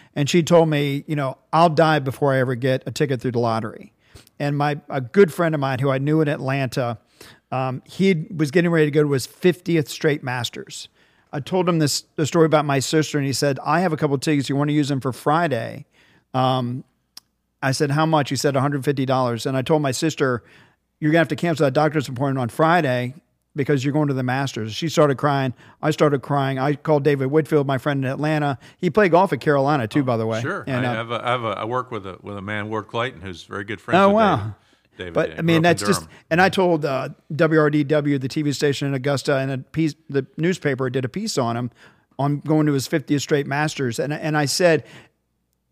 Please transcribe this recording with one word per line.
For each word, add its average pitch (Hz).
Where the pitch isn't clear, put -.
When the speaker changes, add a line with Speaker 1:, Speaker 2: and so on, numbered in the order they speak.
Speaker 1:
And 143
she 170
told 165
me, 143
you 156
know, 135
"I'll 170
die 156
before 135
I 131
ever 127
get 131
a 127
ticket 131
through 127
the 113
lottery." 113
And 143
my, 147
a 139
good 151
friend 160
of 143
mine 135
who 139
I 131
knew 151
in 151
Atlanta, 131
um, 131
he 185
was 147
getting 170
ready 156
to 143
go 151
to 147
his 127
fiftieth 170
straight -
Masters. -
I 147
told 180
him 170
this, 143
the 156
story 165
about 151
my 139
sister, 151
and 139
he 139
said, 135
"I 156
have 180
a 147
couple 143
of 131
tickets. 143
You 135
wanna 147
use 147
them 135
for 123
Friday?" 131
Um, 127
I 135
said, 139
"How 156
much?" 156
He 135
said, 139
"a -
hundred 143
fifty 135
dollars." 127
And 135
I 131
told 151
my 139
sister, 135
"You're 151
gonna 165
have 156
to 147
cancel 160
that 131
doctor's 151
appointment 135
on 120
Friday 143
because 139
you're 143
going 151
to 143
the 131
Masters." 123
She 165
started 147
crying. 139
I 151
started 147
crying. 135
I 139
called 147
David 139
Whitfield, 143
my 139
friend 139
in 127
Atlanta. 147
He 180
played 190
golf 175
at 120
Carolina, 139
too, 151
Speaker 2:
Oh, 139
Speaker 1:
by 127
the 113
way. 110
Speaker 2:
sure. 165
Speaker 1:
And, 123
Speaker 2:
I 123
Speaker 1:
uh, 117
Speaker 2:
have 117
a, 117
I 120
have 123
a, 113
I 101
work 123
with 101
a, 90
with 101
a 98
man, 107
Ward 107
Clayton, 120
who's 92
very 98
good 104
friends 175
Speaker 1:
Oh, 196
Speaker 2:
with 202
Speaker 1:
wow. 202
Speaker 2:
David. 104
David 90
Speaker 1:
But, 165
Speaker 2:
Day. 78
Speaker 1:
I -
mean, 165
Speaker 2:
Grew 170
up 160
in 160
Speaker 1:
that's 175
just, 202
Speaker 2:
Durham. -
Speaker 1:
and 165
I 190
told, 175
uh, 139
W 156
R 151
D 151
W, 143
the 131
T 156
V 147
station 143
in 139
Augusta, 139
and 135
a 131
piece, 156
the 135
newspaper 147
did 131
a 123
piece 208
on 117
him, 120
on 143
going 156
to 147
his 135
fiftieth 147
straight 143
Masters. 139
And, 143
and 156
I 147
said, 165